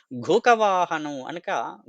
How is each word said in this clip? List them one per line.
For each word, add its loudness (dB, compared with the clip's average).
గూకవాహనం 2
అనగా -8